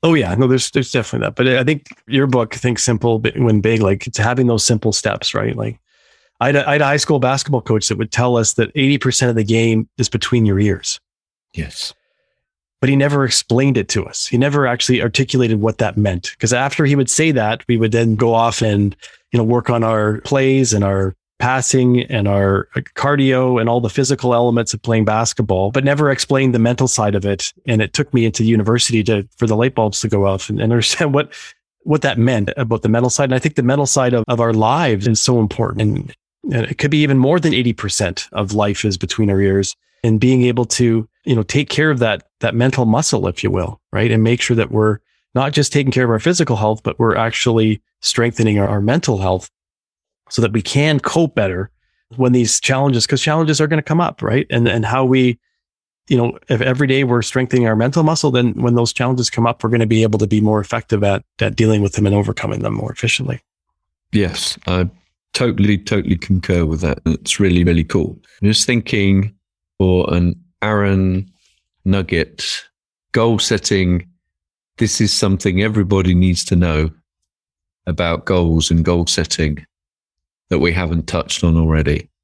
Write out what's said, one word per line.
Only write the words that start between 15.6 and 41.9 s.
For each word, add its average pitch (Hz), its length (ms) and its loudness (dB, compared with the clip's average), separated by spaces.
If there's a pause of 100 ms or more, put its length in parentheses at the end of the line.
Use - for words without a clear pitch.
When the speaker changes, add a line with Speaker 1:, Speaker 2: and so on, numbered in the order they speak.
Speaker 1:
what 107 180 -2
that 110 180 -2
meant. 98 440 -2
'Cause 113 120 0
after 135 320 0
he 139 120 2
would 135 120 0
say 160 220 0
that, 117 380 -2
we 120 80 2
would 110 160 0
then 117 240 2
go 117 180 0
off 113 260 0
and, 101 360 0 (340)
you 120 80 0
know, 113 60 2
work 120 260 0
on 117 140 0
our 107 380 0
plays 135 500 2
and 101 100 2
our 98 320 0 (280)
passing 123 600 2
and 107 260 -2
our 98 400 0 (260)
cardio 131 680 2
and 117 80 0
all 120 120 2
the 120 100 -4
physical 131 420 0
elements 120 400 0
of 110 80 -8
playing 113 240 0
basketball, 107 680 0
but 131 100 0
never 143 260 2
explained 135 460 0
the 117 60 2
mental 120 260 2
side 104 300 -2
of 98 80 -4
it. 101 280 -4 (140)
And 113 160 2
it 98 100 -4
took - 220 -4
me 120 100 2
into 110 200 -2
university 113 580 2
to, 104 260 0 (100)
for 120 100 0
the 107 80 2
light 123 180 0
bulbs 107 280 -2
to 110 60 -4
go 104 160 0
off 98 240 -2
and, 107 120 -4
and 110 120 0
understand 127 400 0
what, - 200 -2 (480)
what 147 220 -2
that 135 140 0
meant 117 400 0
about 113 260 -2
the 113 60 0
mental 120 220 2
side. 143 140 0
And 131 100 0
I 127 60 0
think 151 160 -4
the 131 80 0
mental 139 220 2
side 127 280 0
of, 113 140 0
of 120 100 0
our 117 140 2
lives 113 560 0
is 110 120 2
so 123 200 2
important. 107 420 -2
And, 104 320 -4 (400)
and 117 160 -2
it - 80 -8
could 147 140 0
be 151 100 2
even 139 160 2
more 143 220 2
than 156 120 0
eighty 120 200 0
percent - 580 -6
of 98 220 -4
life 104 320 -2
is 101 120 0
between 101 320 -2
our 98 120 2
ears, 98 340 0 (300)
and 110 160 2
being 127 240 4
able 123 220 0
to, 113 420 0 (160)
you 147 100 0
know, 113 80 2
take 143 260 -2
care 156 220 0